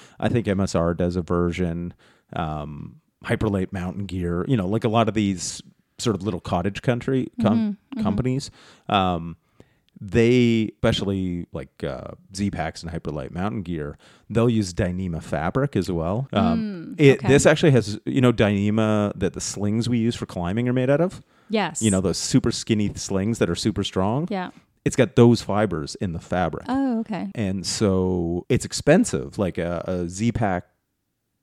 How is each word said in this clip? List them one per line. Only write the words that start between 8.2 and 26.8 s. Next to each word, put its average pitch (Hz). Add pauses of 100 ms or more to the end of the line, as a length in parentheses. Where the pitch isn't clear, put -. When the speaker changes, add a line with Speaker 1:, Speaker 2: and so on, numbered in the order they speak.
Speaker 1:
Um, 87 (640)
they, 117
especially, 95
like, 78
uh, 67 (240)
Z-Packs 92
and 82
Hyperlite 76
Mountain 98
Gear, 76 (320)
they'll 113
use 107
Dyneema 90
fabric 90
as 92
well. 90
Um, 196
Speaker 2:
Mm, 156
Speaker 1:
it, 135
Speaker 2:
okay. -
Speaker 1:
this 139
actually 156
has, 104
you 131
know, 123
Dyneema 104
that 90
the 76
slings 107
we 123
use 113
for -
climbing 98
are 123
made 127
out 147
of. 185 (260)
Speaker 2:
Yes. 202
Speaker 1:
You 113
know, 95
those 90
super 120
skinny 104
slings 98
that 95
are 87
super 101
strong. 110
Speaker 2:
Yeah. 185 (340)
Speaker 1:
It's 143
got -
those 120
fibers 98
in -
the 82
fabric. 87
Speaker 2:
Oh, 262